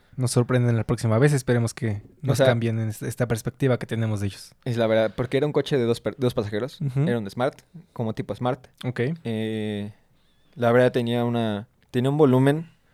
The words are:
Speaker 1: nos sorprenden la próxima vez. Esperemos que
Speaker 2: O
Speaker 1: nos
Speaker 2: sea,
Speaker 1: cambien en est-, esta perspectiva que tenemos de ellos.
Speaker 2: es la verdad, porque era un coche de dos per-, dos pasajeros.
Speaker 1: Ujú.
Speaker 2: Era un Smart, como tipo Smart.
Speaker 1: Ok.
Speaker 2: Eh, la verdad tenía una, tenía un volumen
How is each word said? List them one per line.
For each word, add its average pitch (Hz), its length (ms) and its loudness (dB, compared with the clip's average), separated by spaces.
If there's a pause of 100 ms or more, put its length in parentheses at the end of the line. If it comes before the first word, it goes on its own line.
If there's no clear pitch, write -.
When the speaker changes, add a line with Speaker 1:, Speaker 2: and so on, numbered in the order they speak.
(160)
Speaker 1:
nos 127 160 -2
sorprenden 120 460 2
la 110 80 -2
próxima 113 340 0
vez. 147 140 4
Esperemos 120 400 0
que 104 280 -6 (220)
Speaker 2:
O 131 40 -6
Speaker 1:
nos 120 100 2
Speaker 2:
sea, 135 80 6
Speaker 1:
cambien 117 340 2
en 110 100 -2
est-, 107 140 -10
esta 123 240 -2
perspectiva 120 500 -2
que - 80 -4
tenemos 110 360 -2
de 101 60 -2
ellos. - 360 -12
Speaker 2:
es 117 140 -4
la 113 100 2
verdad, 110 280 2
porque 123 220 -4
era 135 80 2
un 151 60 -2
coche 143 260 -2
de 123 60 2
dos 117 160 0
per-, 104 180 -6
dos 123 160 0
pasajeros. 107 460 -4
Speaker 1:
Ujú. 135 220 -2
Speaker 2:
Era 123 180 2
un 101 100 -8
Smart, 127 300 -4 (340)
como 110 200 -4
tipo - 200 -6
Smart. 127 340 -4 (180)
Speaker 1:
Ok. 127 160 -4 (240)
Speaker 2:
Eh, 110 680 -4 (640)
la 117 160 2
verdad 123 220 6
tenía 120 320 0
una, 113 420 -2 (240)
tenía 127 180 0
un 143 80 0
volumen 143 520 4 (240)